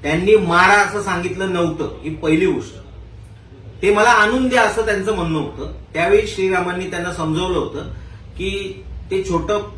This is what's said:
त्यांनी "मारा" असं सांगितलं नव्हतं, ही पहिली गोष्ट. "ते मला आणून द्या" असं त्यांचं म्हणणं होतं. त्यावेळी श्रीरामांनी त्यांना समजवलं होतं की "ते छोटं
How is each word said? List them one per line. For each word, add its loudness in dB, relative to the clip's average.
त्यांनी 4
"मारा" 6
असं 2
सांगितलं -4
नव्हतं, -2
ही -6
पहिली 2
गोष्ट. -2
"ते 4
मला 6
आणून 4
द्या" 4
असं 0
त्यांचं 0
म्हणणं -2
होतं. -8
त्यावेळी 4
श्रीरामांनी -2
त्यांना -6
समजवलं -2
होतं -6
की -6
"ते 0
छोटं -2